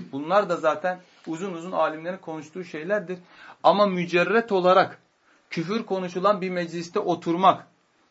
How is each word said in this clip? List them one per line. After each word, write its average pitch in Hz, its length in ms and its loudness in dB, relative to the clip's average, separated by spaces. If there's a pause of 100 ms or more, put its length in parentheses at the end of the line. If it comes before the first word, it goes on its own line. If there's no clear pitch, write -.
<clears throat> - 80 -16
Bunlar 175 380 0
da 170 60 0
zaten 160 440 -2 (280)
uzun 170 260 -6
uzun 170 180 -10
alimlerin 160 460 -2
konuştuğu 165 460 -12
şeylerdir. 175 560 -6 (440)
Ama 190 220 6
mücerret 180 680 0
olarak 185 500 4 (480)
küfür 196 360 -4
konuşulan 190 560 0
bir 185 80 -4
mecliste 175 500 -6
oturmak 170 680 2 (440)